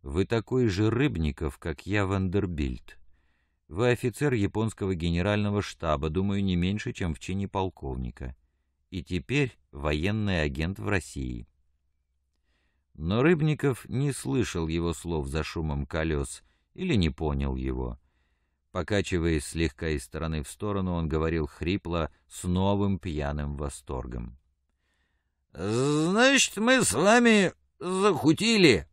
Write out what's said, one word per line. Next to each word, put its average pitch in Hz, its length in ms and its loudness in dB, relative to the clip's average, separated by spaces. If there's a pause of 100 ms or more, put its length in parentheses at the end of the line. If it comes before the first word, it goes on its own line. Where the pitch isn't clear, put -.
"Вы 82 200 0
такой 117 420 0
же 104 240 2
Рыбников, 82 640 0
как - 300 -8
я, 101 180 2
Вандербильт. 90 920 -2 (680)
Вы 110 220 0
офицер 127 440 0
японского 104 600 -2
генерального 98 720 0
штаба, 78 460 -2
думаю, 98 340 0
не 95 120 2
меньше, 92 380 0
чем 82 220 -4
в - 40 -18
чине 98 280 -6
полковника. 65 880 -6 (560)
И 90 120 -6
теперь 135 540 -2 (140)
военный 87 720 0
агент 76 340 -2
в 104 100 -8
России". 65 600 -4 (1500)
Но 95 300 0
Рыбников 151 680 2
не 135 220 -2
слышал 110 560 -2
его 82 260 0
слов 80 340 -4
за 76 160 -2
шумом 73 440 -4
колес 78 560 -4 (320)
или 180 180 -2
не 90 160 4
понял 69 460 -2
его. 64 440 -6 (720)
Покачиваясь 85 760 0
слегка 82 420 -2
из 73 140 -2
стороны 78 400 -6
в - 80 -12
сторону, 98 420 -4
он 82 160 -2
говорил 80 380 0
хрипло, 85 640 -4 (180)
с - 140 -16
новым 98 560 0
пьяным 73 580 -4
восторгом. 62 800 -8 (1120)
"Значит, 151 1080 2
мы 240 260 4
с - 100 2
вами 208 600 6 (260)
захутили. 175 1120 4